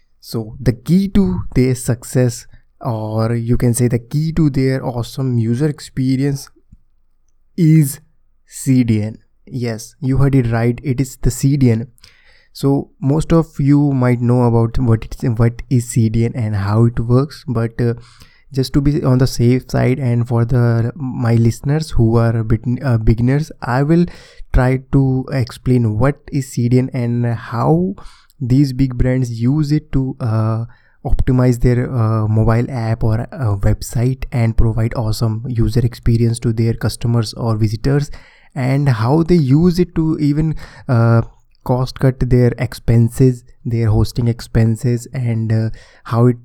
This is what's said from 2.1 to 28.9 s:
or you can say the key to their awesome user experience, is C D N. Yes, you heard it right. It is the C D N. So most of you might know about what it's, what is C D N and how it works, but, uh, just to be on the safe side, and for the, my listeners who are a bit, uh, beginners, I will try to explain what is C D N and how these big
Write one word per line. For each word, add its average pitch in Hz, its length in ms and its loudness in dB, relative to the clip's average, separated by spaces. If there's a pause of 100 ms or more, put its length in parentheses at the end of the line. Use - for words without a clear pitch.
or 110 540 -4
you 117 220 0
can 120 180 2
say 123 120 2
the 120 120 -2
key 156 340 -4
to 160 160 2
their 131 340 -2
awesome 123 540 -4
user 117 320 0
experience, 139 800 -4 (1040)
is 156 440 4 (480)
C 131 360 0
D 110 200 0
N. 107 160 -10 (260)
Yes, 117 540 -8
you 131 180 -2
heard 135 160 4
it 120 180 2
right. 120 320 -2
It 135 160 -4
is 131 180 -6
the - 120 0
C 139 280 0
D 131 120 4
N. 113 220 -2 (600)
So 139 360 -2 (100)
most 151 320 0
of 165 280 0
you 143 320 4
might 123 280 2
know 123 260 2
about 117 340 2
what 113 260 0
it's, - 160 -14
what 120 480 0
is 120 220 0
C 113 180 2
D 113 160 0
N 117 80 -4
and 107 220 -4
how 104 300 2
it 120 140 0
works, 123 480 -2
but, 113 320 -4
uh, 120 140 0 (600)
just 131 180 -2
to 151 80 2
be 143 240 2
on 127 140 4
the 131 100 4
safe 120 420 0
side, 127 300 0
and 120 260 0
for 117 200 0
the, 117 500 0
my 127 400 -2
listeners 139 560 0
who 113 240 2
are 117 220 2
a 113 80 -4
bit, 110 160 0 (200)
uh, 123 160 0
beginners, 117 540 0 (100)
I 131 220 -2
will 165 220 2 (480)
try 131 240 4 (160)
to 131 400 2
explain 120 680 0
what 139 220 0 (100)
is 135 220 -6
C 120 160 0
D 123 100 4
N 131 140 0
and 120 320 -2
how 139 720 -2 (440)
these 131 320 2
big 127 260 -2